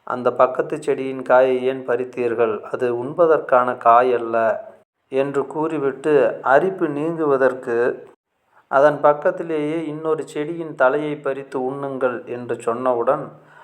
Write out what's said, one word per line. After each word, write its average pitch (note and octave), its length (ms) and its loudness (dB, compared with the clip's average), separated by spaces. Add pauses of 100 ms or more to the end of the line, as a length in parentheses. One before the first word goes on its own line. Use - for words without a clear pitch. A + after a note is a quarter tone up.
"அந்த B2 280 -2
பக்கத்து C3 500 0
செடியின் C3 400 -4
காயை B2+ 400 4
ஏன் C3 260 -2
பறித்தீர்கள்? A#2+ 720 -2
அது A#2+ 440 -4
உண்பதற்கான C#3 720 2
காய் A#2+ 380 6
அல்ல" A2+ 500 0 (440)
என்று C3+ 380 -2
கூறிவிட்டு, D3 960 0
அரிப்பு E3+ 460 2
நீங்குவதற்கு, C3+ 1160 -2 (640)
"அதன் C#3 320 4
பக்கத்திலேயே D#3+ 840 0
இன்னொரு D#3 420 -4
செடியின் D#3 460 -8
தலையை D3 420 0
பறித்து C#3 440 -6
உண்ணுங்கள்" C3+ 640 -4
என்று A#2+ 320 -8
சொன்னவுடன் B2 720 -2 (360)